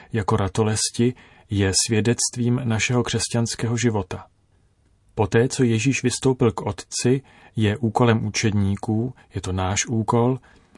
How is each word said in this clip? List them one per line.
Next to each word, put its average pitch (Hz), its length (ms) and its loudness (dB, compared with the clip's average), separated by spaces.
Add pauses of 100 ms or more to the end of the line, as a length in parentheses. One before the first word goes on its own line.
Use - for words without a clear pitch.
(140)
jako 110 240 0
ratolesti, 110 760 0 (360)
je 98 220 2 (160)
svědectvím 117 760 0
našeho 117 400 0
křesťanského 117 720 -2
života. 107 480 -2 (880)
Poté, 117 320 2
co - 160 0
Ježíš 113 400 2
vystoupil 123 480 2
k - 100 -10
Otci, 123 600 -2 (340)
je 107 220 2
úkolem 113 480 2
učedníků, 104 880 -2 (220)
je 101 60 -6
to 95 100 -6
náš 92 340 -2
úkol, 120 540 0 (380)